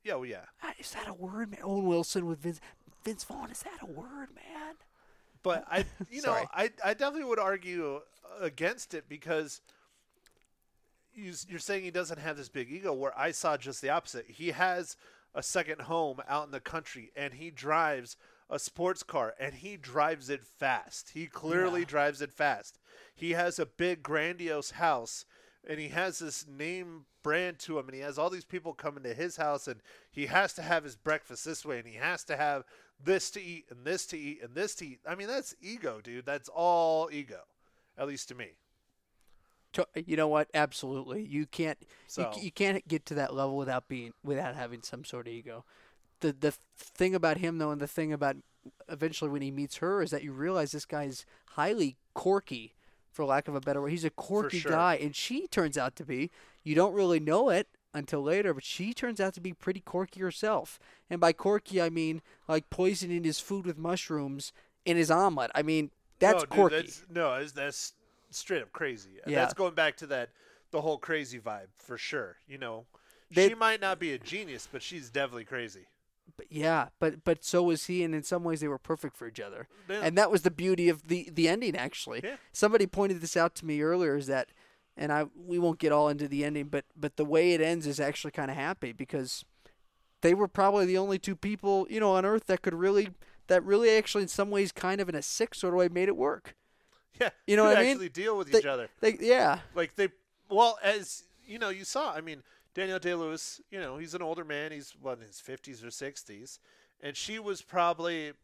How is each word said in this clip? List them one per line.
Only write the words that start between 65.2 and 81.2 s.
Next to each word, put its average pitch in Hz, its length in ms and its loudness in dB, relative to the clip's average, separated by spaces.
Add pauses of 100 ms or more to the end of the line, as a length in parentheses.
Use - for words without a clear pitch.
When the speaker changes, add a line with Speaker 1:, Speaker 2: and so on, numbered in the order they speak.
Speaker 2:
I 147 80 2
mean, 156 300 0 (260)
that's 208 160 8
Speaker 1:
No, 175 60 6
dude, 143 100 0
Speaker 2:
quirky. 180 260 8
Speaker 1:
that's, - 320 -4
no, 165 300 2
that's, 147 140 -6
that's 139 400 -6 (380)
straight - 320 -4
up - 100 -14
crazy. 113 380 -6 (140)
Speaker 2:
Yeah. 147 120 0
Speaker 1:
That's 135 180 2
going 180 200 0
back 156 240 2
to 165 100 -12
that, 127 220 -4 (420)
the 151 80 0
whole 156 180 -2
crazy 143 400 -4
vibe, 104 380 -8
for - 200 -12
sure. 113 420 -6 (100)
You 139 100 -16
know, 117 280 -10 (440)
Speaker 2:
They 185 200 8
Speaker 1:
she 233 40 -6
might 220 260 4
not 190 200 -2
be 165 140 -2
a 127 40 -6
genius, 156 520 -10
but 135 120 -12
she's 147 280 -12
definitely 120 340 -2
crazy. 107 420 -8 (500)
Speaker 2:
But - 160 -18
yeah, 156 360 0 (120)
but, 160 240 0
but 165 180 2
so 180 220 2
was 165 220 2
he, 180 180 0
and 160 100 -2
in 156 80 -2
some 175 220 -2
ways 160 160 -2
they 151 80 -2
were 139 100 -2
perfect - 380 -4
for 123 100 -14
each 113 140 -12
other. 107 260 -10 (220)
Speaker 1:
Yeah. 208 160 -4
Speaker 2:
And 165 140 4
that 202 120 8
was 190 120 6
the 180 80 6
beauty 170 400 4
of 156 180 -2
the, 175 240 0